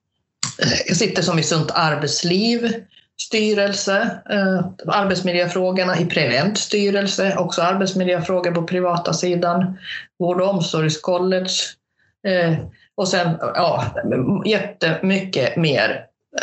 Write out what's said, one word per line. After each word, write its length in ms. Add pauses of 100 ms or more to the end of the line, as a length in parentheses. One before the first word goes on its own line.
(880)
jag 100
sitter 240
som 180
i 40
Sunt 300
Arbetsliv 1000 (480)
styrelse, 880 (200)
eh, 360 (220)
arbetsmiljöfrågorna 1120
i 60
Prevent 520
styrelse, 800
också 240
arbetsmiljöfrågor 920
på 120
privata 500
sidan, 640 (420)
Vård- 220
och 80
omsorgscollege, 1040 (760)
eh, 260 (440)
och 100
sen, 320
ja, 440 (600)
jättemycket 1120
mer. 500 (380)